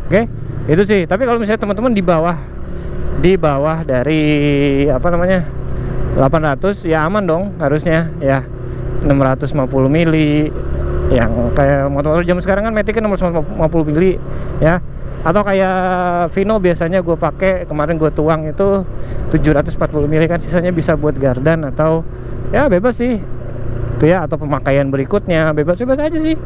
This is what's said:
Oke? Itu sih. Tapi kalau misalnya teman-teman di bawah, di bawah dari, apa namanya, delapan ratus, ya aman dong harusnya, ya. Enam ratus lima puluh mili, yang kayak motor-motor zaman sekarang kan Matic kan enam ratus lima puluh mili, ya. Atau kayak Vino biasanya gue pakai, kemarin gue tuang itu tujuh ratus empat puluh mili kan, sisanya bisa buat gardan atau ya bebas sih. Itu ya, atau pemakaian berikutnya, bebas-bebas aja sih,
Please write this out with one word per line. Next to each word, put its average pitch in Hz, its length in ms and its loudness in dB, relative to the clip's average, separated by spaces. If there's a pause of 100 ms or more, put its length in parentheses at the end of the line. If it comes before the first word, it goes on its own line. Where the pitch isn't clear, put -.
Oke? 220 240 2 (400)
Itu 175 160 4
sih. 190 240 0
Tapi 208 160 0
kalau 233 160 0
misalnya 214 240 -2
teman-teman 208 320 2
di 190 80 0
bawah, 165 320 2 (880)
di 185 160 6
bawah 156 400 0
dari, 151 400 0 (640)
apa 135 240 2
namanya, 180 400 2 (640)
delapan 143 400 2
ratus, 190 320 -2
ya 160 160 2
aman 190 240 0
dong 165 180 0 (140)
harusnya, 160 480 0 (160)
ya. 135 240 0 (560)
Enam 139 160 4
ratus 131 400 0
lima 131 80 0
puluh 131 240 2
mili, 151 640 2 (560)
yang 117 480 2
kayak 139 320 2
motor-motor 147 320 0
zaman 175 240 0
sekarang 196 240 0
kan 220 80 -4
Matic 214 160 -2
kan 226 80 -2
enam 208 160 0
ratus 185 160 -2
lima 160 320 -2
puluh 160 240 2
mili, 131 320 2 (400)
ya. 165 160 4 (440)
Atau 196 240 2
kayak 185 880 0
Vino 202 240 0
biasanya 180 480 0
gue 170 80 0
pakai, 170 560 -2
kemarin 151 320 -2
gue 156 80 2
tuang 156 400 0
itu 196 320 0 (480)
tujuh 151 240 4
ratus 151 240 0
empat 160 160 -2
puluh 147 160 0
mili 156 160 2
kan, 165 160 -2
sisanya 175 320 -2
bisa 160 240 0
buat 147 160 0
gardan 139 560 0
atau 160 320 0 (480)
ya 262 160 2
bebas 233 320 2
sih. 240 240 -2 (800)
Itu 151 80 6
ya, 175 160 2
atau 147 160 -4
pemakaian 139 480 0
berikutnya, 156 640 0
bebas-bebas 247 480 0
aja 320 160 -2
sih, 311 160 0 (120)